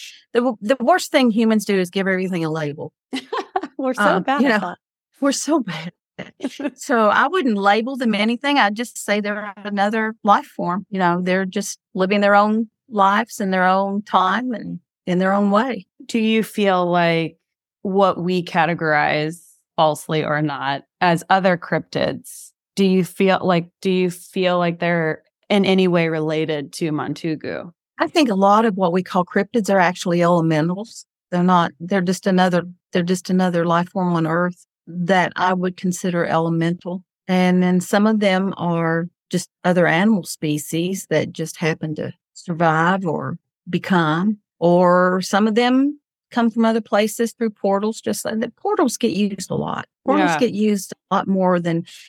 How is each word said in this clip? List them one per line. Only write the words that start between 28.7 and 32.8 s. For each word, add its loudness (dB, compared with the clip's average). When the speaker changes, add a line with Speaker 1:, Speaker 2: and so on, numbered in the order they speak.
Speaker 1:
what 0
we 0
call -2
cryptids -2
are 4
actually 0
elementals. 0
They're 0
not, 4
they're -2
just -4
another, 2